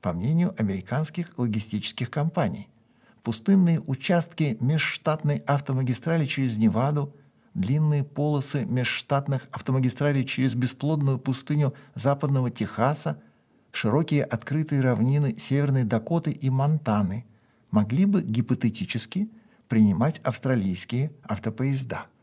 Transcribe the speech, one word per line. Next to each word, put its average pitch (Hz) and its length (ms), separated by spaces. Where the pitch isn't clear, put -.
По 92 120
мнению 156 460
американских 120 800
логистических 110 720
компаний, 151 580
пустынные 170 580
участки 151 800
межштатной 151 840
автомагистрали 139 800
через 131 320
Неваду, 135 560
Длинные 147 480
полосы 143 640
межштатных 131 880
автомагистралей 135 720
через 127 320
бесплодную 139 640
пустыню 143 520
западного 139 560
Техаса, 139 720
широкие 143 540
открытые 147 560
равнины 127 580
Северной 139 460
Дакоты 143 480
и 131 180
Монтаны 120 720
могли 110 360
бы 202 160
гипотетически 120 1080
принимать 110 560
австралийские 123 880
автопоезда. 120 840